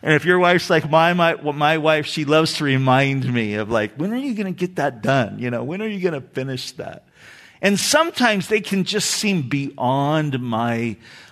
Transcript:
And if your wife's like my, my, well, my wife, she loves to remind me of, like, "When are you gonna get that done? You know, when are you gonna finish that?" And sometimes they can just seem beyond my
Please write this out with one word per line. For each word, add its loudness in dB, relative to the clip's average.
And 2
if 0
your 4
wife's 4
like 2
my, 4
my, 2
well, -4
my 2
wife, 2
she -4
loves 2
to -4
remind 2
me -2
of, -4
like, 0
"When -4
are -4
you -6
gonna -4
get -6
that -4
done? 0
You -4
know, -4
when -8
are -6
you -6
gonna -4
finish -8
that?" -14
And 2
sometimes 2
they 0
can -2
just -2
seem -2
beyond 0
my -2